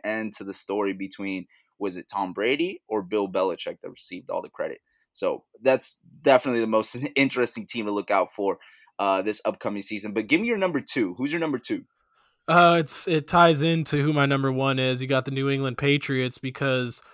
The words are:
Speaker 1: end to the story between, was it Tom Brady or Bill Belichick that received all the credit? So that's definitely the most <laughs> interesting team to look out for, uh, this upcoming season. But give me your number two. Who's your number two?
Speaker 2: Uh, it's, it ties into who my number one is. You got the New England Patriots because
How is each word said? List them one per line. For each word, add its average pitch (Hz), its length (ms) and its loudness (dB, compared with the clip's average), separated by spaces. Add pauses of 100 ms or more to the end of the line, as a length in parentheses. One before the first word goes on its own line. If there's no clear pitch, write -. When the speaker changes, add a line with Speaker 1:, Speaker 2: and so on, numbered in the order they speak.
Speaker 1:
end 110 300 -4
to 101 100 -14
the 98 100 -8
story 101 380 -2
between, 95 540 -8 (320)
was 95 180 -4
it 85 120 -12
Tom 92 240 -6
Brady 143 560 -2
or 107 140 -2
Bill 98 260 -2
Belichick 90 540 -2
that 92 80 -12
received - 380 -14
all 87 140 -6
the - 60 -14
credit? - 320 -8 (320)
So - 320 -4 (180)
that's 131 360 0 (240)
definitely 127 400 4
the 110 40 0
most 110 300 0
<laughs> 143 180 -8
interesting 127 520 0
team 110 200 -6
to 104 60 -2
look 101 180 -2
out 95 240 2
for, 98 240 0 (400)
uh, 95 240 2
this 104 220 -4
upcoming 104 380 -4
season. 104 320 -8
But 110 120 -2
give 151 140 2
me 233 80 -4
your 233 80 -2
number 180 240 0
two. 101 360 -2
Who's 139 140 -4
your 170 100 -4
number 151 180 -2
two? 107 260 -6 (640)
Speaker 2:
Uh, 170 320 8
it's, - 260 -6
it 151 220 0
ties 170 320 6
into 160 420 2
who 151 120 2
my 143 100 4
number 139 260 2
one 131 280 2
is. 131 240 0
You 131 60 -4
got 131 180 2
the 139 40 -6
New 135 200 -2
England 135 260 -2
Patriots 139 640 0
because 127 640 -2 (120)